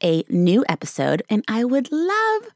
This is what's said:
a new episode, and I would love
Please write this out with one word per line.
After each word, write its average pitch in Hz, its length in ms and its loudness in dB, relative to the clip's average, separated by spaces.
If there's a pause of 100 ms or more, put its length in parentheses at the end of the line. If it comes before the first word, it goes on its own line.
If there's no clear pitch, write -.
a 160 260 2
new 180 400 4
episode, 151 600 -2
and 214 180 0
I 226 160 -2
would 254 260 -2
love 415 520 0 (140)